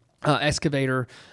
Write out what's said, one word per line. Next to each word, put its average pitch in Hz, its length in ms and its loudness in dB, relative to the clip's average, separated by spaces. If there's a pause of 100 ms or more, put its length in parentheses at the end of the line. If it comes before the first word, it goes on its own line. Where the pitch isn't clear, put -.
(240)
uh, 147 180 2
excavator, 135 680 0 (260)